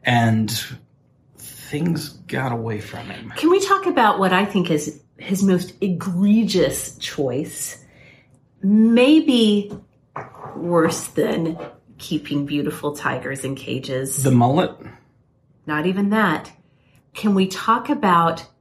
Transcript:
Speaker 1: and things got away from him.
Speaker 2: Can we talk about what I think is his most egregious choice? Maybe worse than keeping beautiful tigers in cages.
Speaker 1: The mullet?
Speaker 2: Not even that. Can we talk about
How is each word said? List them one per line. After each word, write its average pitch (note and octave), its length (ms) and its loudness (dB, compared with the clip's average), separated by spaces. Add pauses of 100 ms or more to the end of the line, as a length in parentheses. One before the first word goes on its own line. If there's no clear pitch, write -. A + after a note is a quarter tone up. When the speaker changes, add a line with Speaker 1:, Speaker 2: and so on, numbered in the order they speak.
Speaker 1:
and A2+ 480 2 (840)
things - 720 -6
got C3 420 -8
away A2+ 300 -6
from - 240 -14
him. A2 320 -14
Speaker 2:
Can D#4 120 2
we F#4+ 160 4
talk G4 200 0
about G#3+ 340 2
what F#3+ 140 2
I F#3+ 120 4
think F3+ 240 0
is D3+ 320 -2 (160)
his F#3+ 240 -4
most F#3+ 400 2
egregious F#3+ 1160 2
choice? - 880 -6 (760)
Maybe A3+ 1080 4 (840)
worse E3+ 520 0
than D#3+ 500 -2 (400)
keeping C#3+ 480 -6
beautiful D3 500 -4
tigers C3+ 480 -8
in C3+ 120 -6
cages. C3 680 -6
Speaker 1:
The C3+ 80 4
mullet? B2+ 400 4 (960)
Speaker 2:
Not D#3 200 -4
even G3 260 0
that. G#3 400 0 (640)
Can G#3 220 0
we F#3+ 120 2
talk A#3 420 -2
about E3+ 560 2 (160)